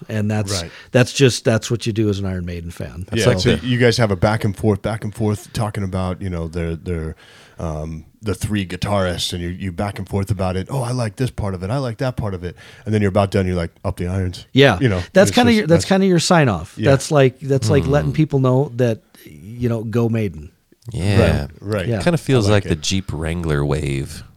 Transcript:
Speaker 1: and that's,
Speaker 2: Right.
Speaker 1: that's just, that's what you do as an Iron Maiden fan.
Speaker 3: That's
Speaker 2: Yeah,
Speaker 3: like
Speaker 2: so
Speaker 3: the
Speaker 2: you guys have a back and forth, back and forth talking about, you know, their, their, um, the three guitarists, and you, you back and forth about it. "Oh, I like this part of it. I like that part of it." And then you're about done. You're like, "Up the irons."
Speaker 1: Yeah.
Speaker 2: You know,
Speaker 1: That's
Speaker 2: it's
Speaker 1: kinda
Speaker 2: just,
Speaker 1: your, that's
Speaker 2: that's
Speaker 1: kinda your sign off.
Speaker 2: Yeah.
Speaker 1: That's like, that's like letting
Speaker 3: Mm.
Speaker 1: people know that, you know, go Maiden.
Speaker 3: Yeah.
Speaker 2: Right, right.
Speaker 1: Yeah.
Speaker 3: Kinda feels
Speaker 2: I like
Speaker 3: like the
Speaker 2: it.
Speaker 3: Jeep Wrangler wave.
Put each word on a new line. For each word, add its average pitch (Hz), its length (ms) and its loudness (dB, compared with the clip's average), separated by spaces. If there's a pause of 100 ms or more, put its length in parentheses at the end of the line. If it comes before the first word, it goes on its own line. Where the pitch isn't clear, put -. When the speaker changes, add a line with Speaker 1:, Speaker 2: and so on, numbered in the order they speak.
Speaker 1:
and 107 200 -2
that's, 104 300 -2
Speaker 2:
Right. 85 100 -10 (220)
Speaker 1:
that's 123 220 2
just, - 320 4
that's 113 240 0
what 113 160 -2
you 113 80 -2
do 107 160 2
as 95 80 -2
an 98 80 -6
Iron 92 180 -4
Maiden 85 260 -8
fan. 82 400 -10
Speaker 3:
That's 110 120 0
Speaker 2:
Yeah, - 60 4
Speaker 3:
like 95 120 2
Speaker 2:
so 113 160 4
Speaker 3:
the 117 100 -6
Speaker 2:
you 123 120 0
guys 120 180 6
have 113 140 2
a 98 60 0
back 107 280 2
and 101 100 0
forth, 104 280 0
back 107 200 -4
and 104 120 -8
forth 107 400 -4
talking 104 280 -4
about, 92 380 -4
you 98 80 -6
know, 85 180 -4
their, 82 300 -4
their, 80 400 -6 (420)
um, 80 460 -8 (160)
the 98 140 -4
three 101 320 -2
guitarists, 90 680 -2
and 90 100 -6
you, 87 60 -4
you 92 240 -6
back 101 260 -6
and 95 80 -8
forth 98 240 -4
about 92 260 -2
it. 92 140 -4
"Oh, 135 120 -4
I 117 100 -4
like 117 240 -4
this 127 140 -4
part 98 240 -6
of 90 80 -8
it. 95 80 -6
I 135 80 -2
like 123 200 -6
that 131 200 -4
part 104 160 -6
of 87 100 -10
it." 85 100 -8 (300)
And 107 80 -2
then 107 80 2
you're 101 80 2
about 98 220 2
done. 98 160 2
You're 92 100 -2
like, 85 140 -2 (120)
"Up 92 140 -4
the 87 120 -4
irons." 90 440 -4
Speaker 1:
Yeah. 131 260 6
Speaker 2:
You 127 120 2
know, 92 100 0 (140)
Speaker 1:
That's 202 160 6
Speaker 2:
it's - 40 -6
Speaker 1:
kinda 247 180 6
Speaker 2:
just, 220 60 4
Speaker 1:
your, 185 100 0
that's 165 160 4
Speaker 2:
that's - 40 -10
Speaker 1:
kinda 196 180 4
your 180 120 4
sign 156 320 4
off. 87 260 -6
Speaker 2:
Yeah. 110 140 2
Speaker 1:
That's 135 200 2
like, 135 300 4
that's 131 300 0
like 143 160 4
letting 147 260 2
Speaker 3:
Mm. - 20 -4
Speaker 1:
people 147 260 2
know 131 360 2
that, 117 240 0 (240)
you 110 460 -8
know, 113 140 -4
go 117 260 0
Maiden. 90 400 -4 (420)
Speaker 3:
Yeah. 82 500 4
Speaker 2:
Right, 69 80 -8 (100)
right. 101 280 -4
Speaker 1:
Yeah. 110 140 -2
Speaker 3:
Kinda 170 160 2
feels 123 280 2
Speaker 2:
I 104 60 4
like 101 120 4
Speaker 3:
like 90 60 -10
the 80 80 0
Speaker 2:
it. 76 40 -12
Speaker 3:
Jeep 95 300 -2
Wrangler 80 520 -2
wave. 71 580 -4 (140)